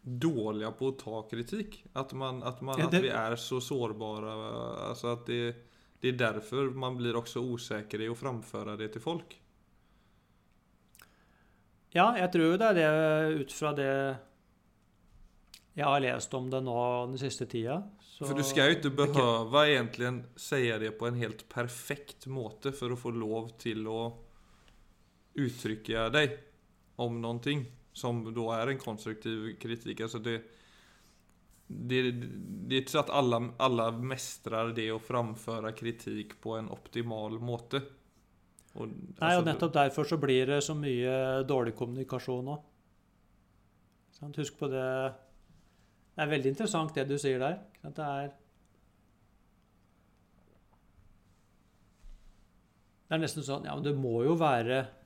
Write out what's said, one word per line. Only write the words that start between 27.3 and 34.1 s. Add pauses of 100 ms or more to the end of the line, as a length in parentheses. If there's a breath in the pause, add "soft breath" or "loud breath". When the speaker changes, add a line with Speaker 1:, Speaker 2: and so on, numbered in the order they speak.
Speaker 1:
som
då
är
en
konstruktiv
kritik.
Alltså
det, (1300 soft breath)
det,
det
är
inte
så
att
alla,
alla
mästrar